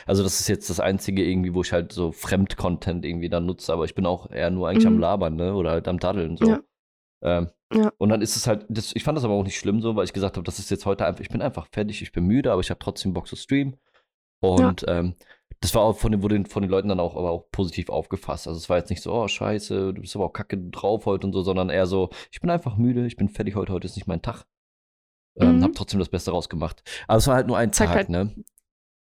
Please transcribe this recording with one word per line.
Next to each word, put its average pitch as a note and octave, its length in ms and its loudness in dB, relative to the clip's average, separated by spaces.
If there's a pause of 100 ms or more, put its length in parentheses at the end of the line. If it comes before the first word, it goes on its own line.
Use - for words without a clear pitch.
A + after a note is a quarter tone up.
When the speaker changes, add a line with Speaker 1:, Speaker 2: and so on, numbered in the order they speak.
Speaker 1:
Also G2 160 4
das F#2+ 200 0
ist - 80 -2
jetzt - 200 -2
das F2 120 -2
Einzige F#2+ 420 0
irgendwie, F2+ 300 0
wo F2+ 80 2
ich - 100 -4
halt E2+ 220 -2
so E2+ 180 -2
Fremd-Content F2+ 960 -2
irgendwie E2+ 240 -4
dann E2+ 160 0
nutze, F2+ 260 -4
aber E2 140 0
ich - 100 -6
bin F#2+ 100 0
auch F2 240 -2
eher E2+ 200 -2
nur F2+ 180 -2
eigentlich A3 180 4
am A3 100 6
Speaker 2:
Mhm. - 40 4
Speaker 1:
Labern, E2+ 380 0
ne, F2+ 180 -2
oder E2+ 160 0
halt E2 160 -2
am F2+ 100 0
Daddeln, E2+ 380 -2
so. A3+ 100 2
Speaker 2:
Ja. A3+ 140 4 (640)
Speaker 1:
Ähm, E2+ 260 0 (240)
Speaker 2:
Ja. G#3+ 260 4
Speaker 1:
und G2+ 100 2
dann A2 120 2
ist A2 140 -2
es - 120 -2
halt, G#2+ 200 2
das, A2 260 -4
ich - 120 -6
fand D3+ 120 0
das C3 60 -2
aber G#2 120 2
auch G2+ 100 2
nicht F#2+ 120 -4
schlimm G#2 240 0
so, A2+ 140 0
weil G2 80 2
ich F2+ 80 -4
gesagt G2 240 -2
hab, F2+ 80 -6
das - 160 -6
ist G2 120 -8
jetzt F#2+ 140 -2
heute G2 200 0
einfach, F2+ 160 -2
ich G#2 80 -12
bin - 120 -4
einfach A#2+ 300 -6
fertig, G#2 300 -4
ich - 100 -12
bin F2 140 0
müde, B2 260 4
aber F#2 80 2
ich - 120 -2
hab - 100 -8
trotzdem G2 320 -4
Bock E2+ 140 -6
zu - 100 -12
streamen. C#3 400 -2 (640)
Und, F#2 400 4
Speaker 2:
Ja. F2 180 0
Speaker 1:
ähm, F2 160 -2 (460)
das - 140 0
war A2 60 6
auch A2 160 4
von A2 160 2
den, G2+ 100 2
wurde G#2 240 2
von G#2 160 -4
den F#2 80 -2
Leuten G2 160 2
dann F#2+ 140 0
auch, E2+ 160 -2
aber F2 140 0
auch - 200 -6
positiv F2 380 -2
aufgefasst. - 580 -6
Also E2 100 -6
es - 120 -8
war F2+ 80 4
jetzt E2+ 120 -2
nicht E2+ 120 -4
so, E2 120 -6
„Oh, A2+ 140 0
scheiße, G2+ 640 -2
du F#2+ 60 -10
bist F#2+ 160 -12
aber G2+ 80 -2
auch E2+ 80 -2
kacke - 260 -6
drauf G2 480 -2
heute“ G2 220 0
und F#2+ 60 -2
so, F#2+ 80 0
sondern F#2 280 0
eher F#2 160 2
so, F#2 260 0 (200)
„Ich - 80 -18
bin F3 100 0
einfach D3+ 280 -2
müde, A#2+ 280 2
ich A#2+ 120 -6
bin G3 100 2
fertig G#2 300 -4
heute, F#2+ 160 -2
heute F2+ 120 -2
ist F2+ 120 -10
nicht F#2+ 100 -8
mein - 140 -2
Tag.“ - 240 -8 (920)
Ähm, E2+ 200 8
Speaker 2:
Mhm. F2 60 6
Speaker 1:
hab - 100 4
trotzdem G2 260 -2
das F2 80 0
Beste F#2 240 -4
rausgemacht. E2 500 -4 (280)
Aber A2+ 80 6
es G#2+ 100 6
war C3 80 4
halt B2+ 120 4
nur A2+ 100 2
ein A#2 160 2
Speaker 2:
Zeigt - 160 4
Speaker 1:
Tag, - 80 4
Speaker 2:
halt - 120 0
Speaker 1:
ne? F#3+ 240 0 (760)